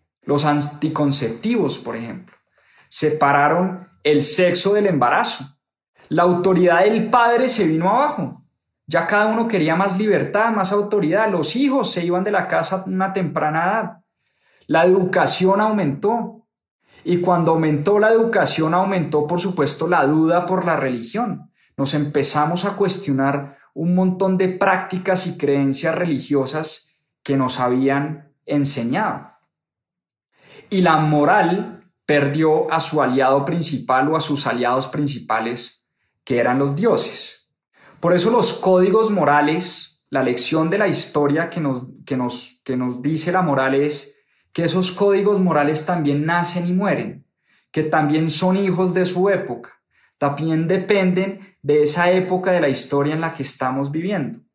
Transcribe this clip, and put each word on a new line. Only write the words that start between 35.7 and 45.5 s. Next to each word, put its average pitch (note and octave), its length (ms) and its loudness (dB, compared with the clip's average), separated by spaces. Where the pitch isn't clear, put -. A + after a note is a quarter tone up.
que A#2+ 160 -2
eran B2 180 2
los C#3 160 0
dioses. - 760 -2
Por E3+ 140 2
eso F3+ 180 2
los A#3+ 220 2
códigos F#3+ 580 4
morales, D#3 960 0
la C3+ 140 -2
lección D#3 460 -2
de G3 80 -2
la G#3 100 2
historia D3+ 600 0
que F3 100 -8
nos, C3 260 -4
que C3+ 100 -4
nos, B2 480 -8
que B2+ 140 -4
nos B2 240 -4
dice D#3 320 -2
la F#3 80 2
moral C3+ 340 0
es D3 360 -2
que E3+ 100 0
esos F3+ 260 0
códigos G3+ 480 2
morales D3+ 480 0